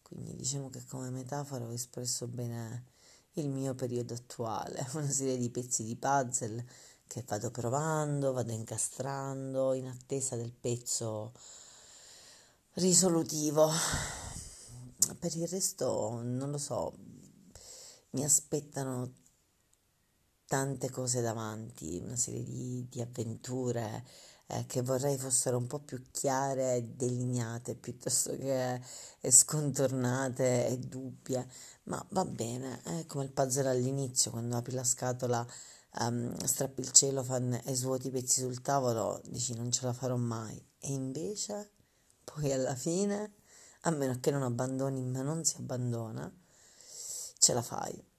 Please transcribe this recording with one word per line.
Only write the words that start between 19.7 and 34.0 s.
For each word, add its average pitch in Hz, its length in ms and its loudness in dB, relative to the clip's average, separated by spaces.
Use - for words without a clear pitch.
tante 135 440 0
cose 127 300 0
davanti, 110 840 -2
una 120 120 -6
serie 120 280 -2
di, 123 440 -6
di 123 120 -8
avventure, 117 1040 -4
eh, 120 200 -4
che 127 160 -2
vorrei 135 340 2
fossero 131 400 2
un 123 100 0
po' 147 140 -6
più 131 220 -10
chiare 131 640 2
e 123 60 2
delineate 123 920 0
piuttosto - 600 -2
che, 127 440 0
eh, - 100 0
scontornate 131 1400 6
e 127 100 2
dubbie, 127 680 -4
ma - 260 -4
va 190 140 2
bene, 123 580 -4
è 165 240 -4
come 139 180 -2
il 139 80 -8
puzzle 135 360 2
all'inizio, 127 600 2